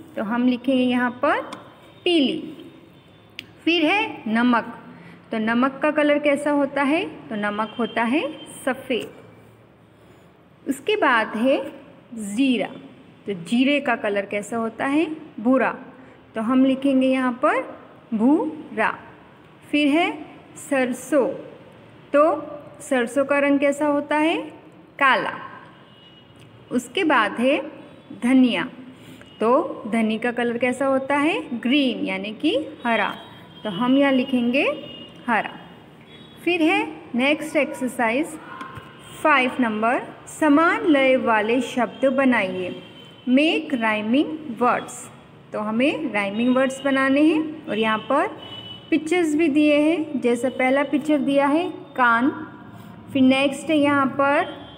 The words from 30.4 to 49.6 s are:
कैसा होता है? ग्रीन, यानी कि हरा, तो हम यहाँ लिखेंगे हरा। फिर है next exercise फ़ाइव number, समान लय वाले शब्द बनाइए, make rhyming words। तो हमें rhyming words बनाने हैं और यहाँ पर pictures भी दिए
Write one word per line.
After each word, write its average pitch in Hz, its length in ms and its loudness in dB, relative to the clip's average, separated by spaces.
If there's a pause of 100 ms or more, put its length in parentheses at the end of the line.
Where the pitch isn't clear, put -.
कैसा 247 280 0
होता 269 300 0
है? 294 440 -2
ग्रीन, 240 460 0
यानी 190 280 -6
कि 339 340 -2 (180)
हरा, 220 280 0 (500)
तो 214 60 -6
हम 247 280 2
यहाँ 277 140 4
लिखेंगे 247 540 0 (640)
हरा। 214 240 -2 (920)
फिर 339 160 0
है 392 340 0 (200)
next 302 400 0
exercise 254 720 -2 (960)
फ़ाइव 262 360 4
number, 226 440 0 (360)
समान 330 460 4
लय 269 320 4
वाले 226 440 2
शब्द 240 440 -2
बनाइए, 220 760 0 (460)
make 311 440 2
rhyming 226 560 0 (320)
words। 240 320 0 (600)
तो 208 60 -6
हमें 240 540 0
rhyming 208 420 0
words 262 260 0
बनाने 269 400 2
हैं 311 460 0
और 208 100 -4
यहाँ 220 200 0
पर 294 300 0 (600)
pictures 320 460 0
भी 330 120 2
दिए 294 320 4